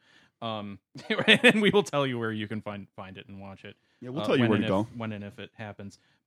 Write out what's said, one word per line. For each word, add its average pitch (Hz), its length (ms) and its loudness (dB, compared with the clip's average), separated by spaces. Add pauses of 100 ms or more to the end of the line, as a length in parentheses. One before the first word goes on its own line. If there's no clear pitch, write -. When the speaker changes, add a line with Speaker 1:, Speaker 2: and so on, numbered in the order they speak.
(420)
Speaker 1:
Um, 104 380 -8 (200)
<laughs> 208 280 -2
and 220 340 6
we 202 80 4
will 196 140 6
tell 143 240 0
you 123 120 -4
where 113 120 -2
you 107 160 -4
can 107 140 -6
find, 101 340 -10
find 95 220 -14
it 98 100 -16
and 98 140 -16
watch 98 240 -16
it. 101 100 -18 (260)
Speaker 2:
Yeah, 123 80 -12
we'll 139 140 -4
Speaker 1:
Uh, 214 40 -2
Speaker 2:
tell 165 80 2
you 135 80 4
Speaker 1:
when 113 80 6
Speaker 2:
where 104 60 6
Speaker 1:
and 101 100 0
Speaker 2:
to 98 60 2
Speaker 1:
if, 101 120 2
Speaker 2:
go. - 20 -8 (100)
Speaker 1:
when 110 140 -6
and 104 120 -10
if 101 160 -14
it 101 160 -12
happens. 104 440 -14 (280)